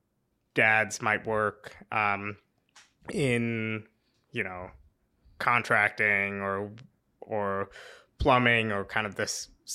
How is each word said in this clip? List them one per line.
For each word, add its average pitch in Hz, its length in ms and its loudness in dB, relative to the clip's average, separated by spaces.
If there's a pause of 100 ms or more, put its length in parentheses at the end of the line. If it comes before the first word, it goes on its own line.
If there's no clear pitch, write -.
(540)
dads 110 480 4
might 107 240 0
work, 107 500 -2 (160)
um, 104 440 0 (720)
in, 117 760 -2 (480)
you 107 120 -4
know, 92 260 -12 (680)
contracting 104 1040 2
or, 98 300 -4 (500)
or 98 500 -4 (480)
plumbing 120 520 4
or 98 140 -2
kind 107 220 -4
of 95 100 -10
this, - 320 -6 (260)